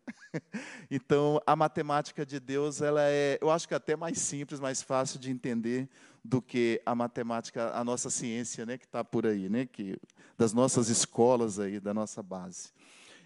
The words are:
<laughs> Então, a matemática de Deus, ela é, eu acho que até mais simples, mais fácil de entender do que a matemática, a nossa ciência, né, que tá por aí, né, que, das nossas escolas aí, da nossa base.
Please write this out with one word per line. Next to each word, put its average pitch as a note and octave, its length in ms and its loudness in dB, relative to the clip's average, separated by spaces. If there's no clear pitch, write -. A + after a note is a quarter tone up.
<laughs> D#3 100 -6
Então, D3 560 4
a D3 80 6
matemática D3+ 680 0
de C#3 160 -8
Deus, C#3+ 400 -2
ela D3 220 2
é, C#3+ 380 2
eu D#3 100 2
acho E3 180 0
que E3+ 60 -2
até D3+ 200 -2
mais D#3+ 240 -4
simples, D3 420 -6
mais C3 200 -2
fácil C3+ 380 -2
de C3 120 -8
entender B2 580 -2
do B2 160 2
que A#2 460 2
a A#2+ 80 2
matemática, A#2 800 -2
a A#2+ 100 -2
nossa B2 240 -2
ciência, A#2+ 560 -6
né, B2 140 -8
que - 80 -20
tá A#2 180 -4
por A2+ 220 0
aí, G2 220 2
né, A#2+ 180 0
que, G2 320 -8
das A2+ 140 4
nossas B2 360 4
escolas A#2 720 2
aí, G2+ 220 -4
da G2+ 120 -4
nossa G#2+ 300 -4
base. F#2 480 -12